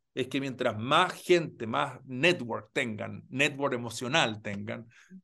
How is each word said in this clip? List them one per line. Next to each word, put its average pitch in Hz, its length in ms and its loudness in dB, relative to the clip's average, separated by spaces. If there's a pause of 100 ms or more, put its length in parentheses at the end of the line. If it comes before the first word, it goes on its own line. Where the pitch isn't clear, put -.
(140)
es 127 140 -2
que 135 140 -2
mientras 123 360 -2
más 151 360 2
gente, 156 540 2
más 131 380 -2
network 127 680 0
tengan, 107 560 -4
network 139 440 0
emocional 120 680 0
tengan, 110 460 -8 (360)